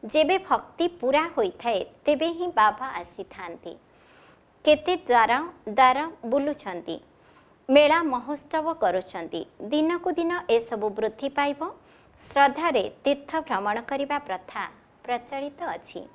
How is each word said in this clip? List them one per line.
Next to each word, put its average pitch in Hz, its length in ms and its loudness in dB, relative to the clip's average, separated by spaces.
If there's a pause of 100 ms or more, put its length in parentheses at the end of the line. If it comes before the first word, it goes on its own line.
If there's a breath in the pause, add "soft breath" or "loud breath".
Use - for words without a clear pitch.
(140)
ଯେବେ 311 220 4 (120)
ଭକ୍ତି - 380 -2 (140)
ପୁରା 269 220 2 (140)
ହୋଇଥାଏ, 220 440 -2 (260)
ତେବେ 294 220 2 (100)
ହିଁ 349 100 -4 (100)
ବାବା 214 300 2 (120)
ଆସିଥାନ୍ତି। 175 720 -14 (920 soft breath)
କେତେ 302 280 4 (140)
ଦ୍ୱାର 226 240 6 (460)
ଦ୍ୱାର 254 200 8 (340)
ବୁଲୁଛନ୍ତି, 262 680 -4 (720 soft breath)
ମେଳା 294 300 6 (120)
ମହୋତ୍ସବ 285 540 -4 (180)
କରୁଛନ୍ତି। 180 580 -4 (300)
ଦିନକୁ 339 380 0 (100)
ଦିନ 339 120 -2 (240)
ଏସବୁ 233 320 -2 (100)
ବୃଦ୍ଧି 220 400 -4
ପାଇବ। 285 240 -2 (600 soft breath)
ଶ୍ରଦ୍ଧାରେ 277 640 2 (200)
ତୀର୍ଥ 277 280 -2 (160)
ଭ୍ରମଣ 208 280 -2 (140)
କରିବା 277 280 -4 (100)
ପ୍ରଥା 190 360 -10 (400)
ପ୍ରଚଳିତ 269 560 -8 (160)
ଅଛି। - 260 -14 (140)